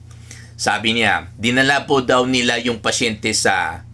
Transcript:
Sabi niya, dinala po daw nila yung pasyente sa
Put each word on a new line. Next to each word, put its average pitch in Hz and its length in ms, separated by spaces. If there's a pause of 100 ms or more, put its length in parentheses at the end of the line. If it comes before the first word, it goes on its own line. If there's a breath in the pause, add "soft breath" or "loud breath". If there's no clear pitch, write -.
(600 loud breath)
Sabi 110 400
niya, 90 400
dinala 131 480
po 135 160
daw 127 240
nila 123 320
yung 117 240
pasyente 113 480
sa 90 480 (140)